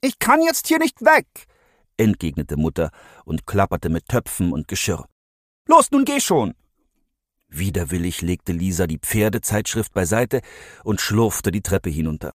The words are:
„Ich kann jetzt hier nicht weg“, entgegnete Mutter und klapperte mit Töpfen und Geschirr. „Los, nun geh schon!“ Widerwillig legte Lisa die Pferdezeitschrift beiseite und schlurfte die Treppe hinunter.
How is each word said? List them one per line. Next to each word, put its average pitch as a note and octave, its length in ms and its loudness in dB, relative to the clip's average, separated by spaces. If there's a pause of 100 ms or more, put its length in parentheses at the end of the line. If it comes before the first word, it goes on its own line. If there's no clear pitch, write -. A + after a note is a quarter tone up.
„Ich - 180 -2
kann D4+ 240 4
jetzt - 240 0
hier D#4+ 100 4
nicht D#4+ 240 -2
weg“, - 460 2 (500)
entgegnete D#2+ 580 0
Mutter D#2+ 360 0 (340)
und E2 220 -6
klapperte G2 420 -2
mit D#2+ 180 -2
Töpfen F#2+ 460 -2
und D2+ 140 -6
Geschirr. F2+ 400 -4 (600)
„Los, D#4 220 6
nun C#4 160 2
geh C#4+ 140 -2
schon!“ C#3 340 0 (960)
Widerwillig F2 760 -4
legte F2 300 -4
Lisa F2 340 0
die D#2 140 -6
Pferdezeitschrift G#2+ 960 -2
beiseite G#2+ 460 0 (420)
und G#2 180 -2
schlurfte G#2+ 480 0
die G2 140 -4
Treppe F#2+ 260 -2
hinunter. D#2 460 -4